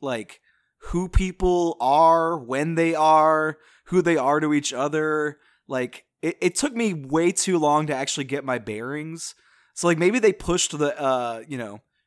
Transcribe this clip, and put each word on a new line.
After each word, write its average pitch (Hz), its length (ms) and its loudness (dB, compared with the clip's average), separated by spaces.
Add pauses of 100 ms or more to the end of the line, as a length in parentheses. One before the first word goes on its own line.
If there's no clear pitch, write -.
like, 120 400 -8 (500)
who 175 180 -2
people 180 720 0
are, 165 560 4
when 139 380 -4
they 165 220 2
are, 156 600 4 (280)
who 175 160 2
they 165 140 4
are 143 240 2
to 151 120 0
each 147 200 0
other. 151 640 -2 (300)
Like, 127 360 -6 (160)
it, 165 200 -4
it 180 160 0
took 277 180 -2
me 220 200 0
way 156 360 0
too 180 280 0
long 151 280 2
to 147 80 -2
actually 139 300 -4
get 135 200 -6
my 127 140 -2
bearings. 135 800 -10 (380)
So, - 120 -2
like, 170 120 2
maybe 185 200 2
they 208 140 4
pushed - 440 -2
the, 147 240 -2
uh, 123 460 -2
you 143 120 -10
know, 107 220 -12 (260)